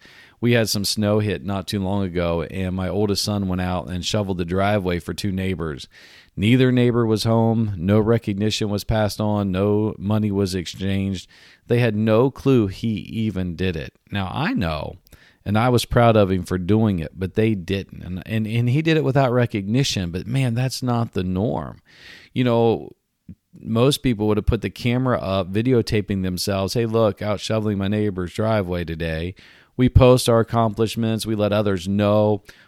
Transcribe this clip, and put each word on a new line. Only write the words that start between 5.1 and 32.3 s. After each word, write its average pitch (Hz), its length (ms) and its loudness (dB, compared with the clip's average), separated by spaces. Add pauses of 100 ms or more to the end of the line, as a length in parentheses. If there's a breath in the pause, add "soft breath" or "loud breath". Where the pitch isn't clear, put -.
two 98 180 -6
neighbors. 85 560 -6 (480 loud breath)
Neither 127 360 4
neighbor 120 360 2
was 110 160 0
home. 113 520 2
No 95 240 4
recognition 107 680 0
was 101 140 -4
passed 107 360 -2
on. 104 320 0
No 104 460 0
money 107 340 0
was 98 220 0
exchanged. 95 760 -4 (380 loud breath)
They 120 140 2
had 117 160 2
no 110 340 4
clue 127 380 2
he 104 220 -6
even 95 680 -4
did 90 200 -2
it. 73 180 -10 (180)
Now, 95 200 -4
I 175 220 -4
know, 80 440 -4 (460 soft breath)
and 104 140 0
I 120 120 2
was 120 160 4
proud 120 300 6
of 101 160 6
him 92 120 0
for 92 160 -4
doing 101 400 2
it, 78 160 -8
but 90 180 -6
they 110 220 2
didn't. 95 480 -8
And, 90 240 -8
and, 110 180 -2
and 120 240 0
he 143 140 2
did 160 140 2
it 147 60 0
without 135 280 2
recognition, 113 800 0
but 90 160 -6
man, 127 260 0
that's 127 300 -4
not 117 300 -2
the 95 100 -2
norm. 92 560 -4 (540 loud breath)
You 127 100 0
know, 117 480 2 (680)
most 120 440 2
people 107 240 0
would 107 100 2
have 101 80 -2
put 107 160 0
the 107 80 -4
camera 123 480 0
up, 95 340 -2
videotaping 107 680 0
themselves. 92 540 -2
"Hey, 117 100 0
look, 110 380 0
out 104 160 -4
shoveling 107 400 -2
my 98 80 0
neighbor's 98 480 -2
driveway 98 500 -2
today." 82 480 -6 (440 loud breath)
We 127 120 4
post 127 380 6
our 117 120 4
accomplishments. 110 880 -2
We 110 80 -2
let 104 180 2
others 98 340 0
know 104 560 2 (240 loud breath)